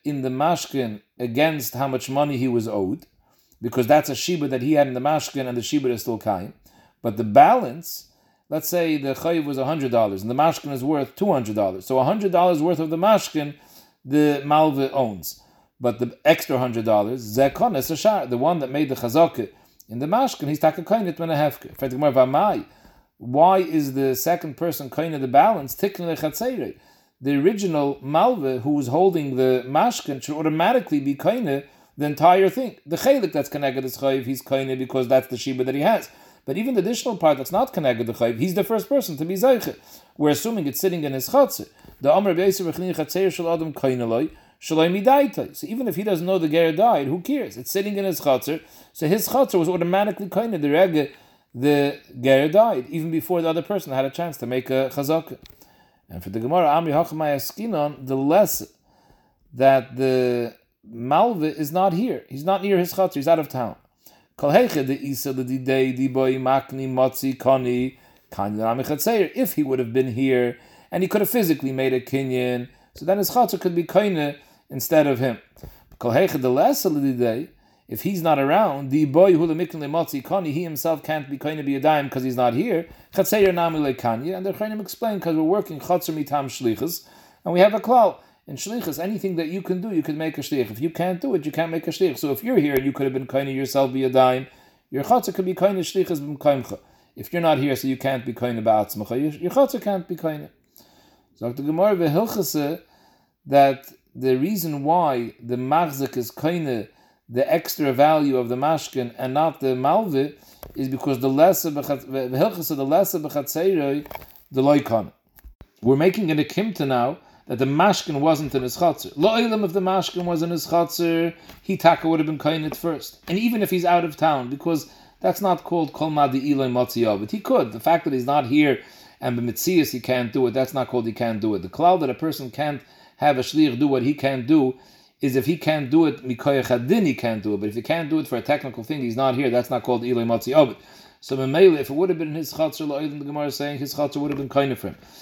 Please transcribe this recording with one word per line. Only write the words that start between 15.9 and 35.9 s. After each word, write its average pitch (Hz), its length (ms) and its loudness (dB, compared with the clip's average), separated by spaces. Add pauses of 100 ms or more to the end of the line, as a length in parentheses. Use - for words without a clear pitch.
the 120 240 -6
extra 151 340 2
hundred 117 260 -2
dollars, 110 520 0
zeh 135 160 4
kones 160 380 0
hashar, 160 380 0
the 120 100 -2
one 165 220 0
that 127 100 -6
made 143 180 -2
the 131 80 -4
chazakah 160 540 0 (380)
in 113 100 -12
the 143 80 -6
mashkin, 214 420 -2
he's 151 100 -2
taka 160 240 0
koinit 185 360 -2
when 165 120 -4
a 160 40 -2
hefker. 143 320 -2
In - 80 -20
fact, 135 180 -6
the 127 60 -6
Gemara, 147 140 2
vamai, 135 520 4 (540)
why 160 400 4
is 156 340 0
the 135 240 0
second 165 400 -2
person 160 340 -6
koine 156 300 -4
the 131 80 -4
balance? 147 480 4
Tikne 175 400 -4
lechatzeire. 156 600 -4 (440)
The 139 160 0
original 156 640 0
malve 147 600 0
who 143 80 -2
was 143 180 0
holding 151 480 2
the 127 280 4
mashkin 151 560 -2
should - 140 -8
automatically 160 640 0
be 139 160 -2
koine 156 500 -2 (320)
the 147 100 -4
entire 180 420 4
thing. 220 280 -6 (100)
The 160 100 -6
chelik 233 360 2
that's 143 160 -4
connected 135 360 -4
is 127 140 -10
chayiv, 135 260 0
he's 131 180 -6
koine 135 340 -2
because 131 300 -2
that's 131 220 2
the 127 80 -6
shiba 127 280 -4
that 131 100 -4
he 143 80 -2
has. 202 280 0 (360)